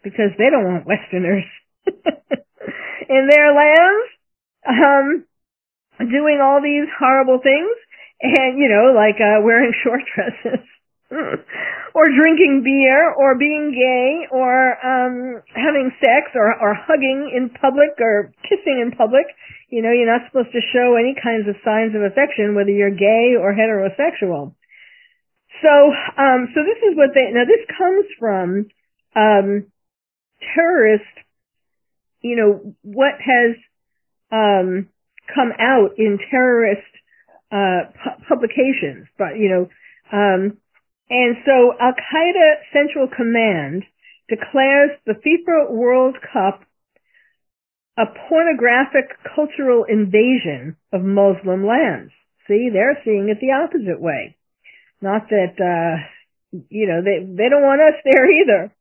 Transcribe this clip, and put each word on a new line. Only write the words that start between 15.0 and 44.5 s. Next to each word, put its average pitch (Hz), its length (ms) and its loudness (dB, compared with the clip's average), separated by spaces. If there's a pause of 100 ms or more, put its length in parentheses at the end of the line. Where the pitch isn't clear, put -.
having 269 360 -2 (100)
sex 254 340 2
or, 220 200 2
or 208 200 0
hugging 269 600 -2
in 247 160 -4
public 285 480 0
or 214 340 0 (160)
kissing 330 320 -2
in 240 160 -4
public. 240 300 2 (420)
You 240 120 -6
know, 226 100 -2
you're 240 200 2
not 240 180 -2
supposed 254 240 -4
to 240 80 -4 (120)
show 247 260 2
any 247 180 0
kinds 226 320 -4
of 202 160 -6
signs 220 300 -2
of 208 80 -4
affection, 208 520 -2
whether 202 160 0
you're 202 240 0
gay 226 440 2
or 196 180 0
heterosexual. 196 960 -2 (1120)
So, 311 100 6 (460)
um, 254 360 0
so 311 60 0
this 415 300 -2
is 320 60 -4
what 285 180 4
they, 254 180 2
now 240 140 0
this 453 180 2 (140)
comes 381 260 0 (140)
from, 196 480 -4 (500)
um, 202 560 2 (840)
terrorist, 254 500 2 (1160)
you 240 160 -6
know, 208 460 0
what 247 360 -2
has, 240 380 2 (720)
um, 196 580 0 (460)
come 247 240 0
out 226 400 2
in 208 200 0 (120)
terrorist, 233 520 0 (720)
uh, 190 400 -2
pu-, - 360 -14
publications, 240 800 -4 (100)
but, - 220 -6
you 208 100 0
know, 185 200 -2 (440)
um, 202 460 -2 (500)
and 247 360 0
so 254 340 4
Al-Qaeda 311 760 2 (180)
Central 294 360 0
Command 214 760 -2 (440)
declares 269 600 0 (160)